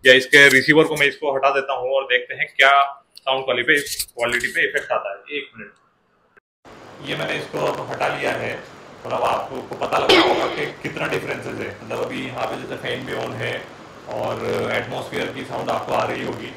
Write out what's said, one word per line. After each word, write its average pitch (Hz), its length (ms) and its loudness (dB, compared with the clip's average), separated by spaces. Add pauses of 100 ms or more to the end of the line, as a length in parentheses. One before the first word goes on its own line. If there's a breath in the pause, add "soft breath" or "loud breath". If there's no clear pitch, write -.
या 131 80 10
इसके 139 340 8
receiver 143 360 6
को 151 120 -2
मैं 143 100 2
इसको 139 280 -2
हटा 135 160 4
देता 139 220 0
हूँ 127 180 -2
और 135 140 2
देखते 127 300 0
हैं 151 220 -6
क्या 139 440 6 (160)
sound 135 280 -2
quality 123 220 0
पे, 147 140 4
क्वालिटी 120 680 -4
पे 131 220 -2
effect 139 240 -4
आता 104 180 -4
है। 143 260 -12
एक 135 220 -10
मिनट, 104 120 -16 (1400)
ये 147 80 -6
मैंने 151 220 -6
इसको - 200 -8
अब - 320 -4
हटा 139 180 -2
लिया 135 240 -4
है 120 260 -6 (480)
और 123 60 -6
अब 123 100 -2
आपको 123 540 -4 (100)
पता 147 120 0
लग 139 140 2
रहा - 80 8
होगा 120 260 2
कि 147 200 -4 (160)
कितना 151 240 -6
डिफरेंसेस 131 480 -6
है। 101 300 -8
मतलब 120 200 -6
अभी 131 220 -8
यहाँ 123 200 -6
पे 127 160 -8
जैसे 123 140 -10
fan 127 300 -8
भी 117 60 -8
on 123 200 -6
है 120 300 -6 (460)
और 117 280 -4 (360)
atmosphere 127 540 -6
की 131 180 -10
sound 127 260 -6
आपको 117 220 -4
आ 113 120 0
रही - 200 -6
होगी। 107 320 -8